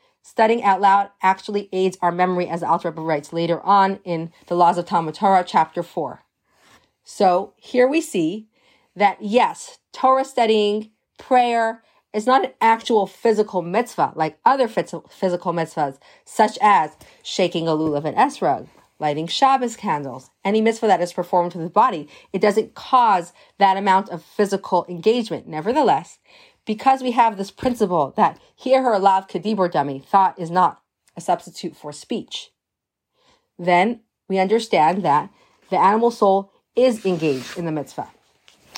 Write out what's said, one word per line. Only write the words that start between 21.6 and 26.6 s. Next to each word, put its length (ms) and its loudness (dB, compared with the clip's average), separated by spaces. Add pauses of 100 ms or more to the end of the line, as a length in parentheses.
the 60 -8
body. 380 0 (260)
It 80 -2
doesn't 320 0
cause 600 0 (260)
that 180 4
amount 320 2
of 140 -12
physical 680 -2
engagement. 580 -2
Nevertheless, 720 -2 (480)